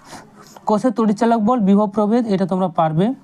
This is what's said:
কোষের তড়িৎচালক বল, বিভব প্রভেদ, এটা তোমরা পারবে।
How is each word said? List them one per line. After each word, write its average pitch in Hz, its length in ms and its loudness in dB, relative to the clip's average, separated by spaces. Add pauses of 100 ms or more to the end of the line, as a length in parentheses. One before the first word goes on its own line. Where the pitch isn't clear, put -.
(640)
কোষের 214 260 0
তড়িৎচালক 226 480 0
বল, 240 200 0
বিভব 202 300 2
প্রভেদ, 220 380 0
এটা 196 180 -2
তোমরা 185 220 -2
পারবে। 165 460 0 (100)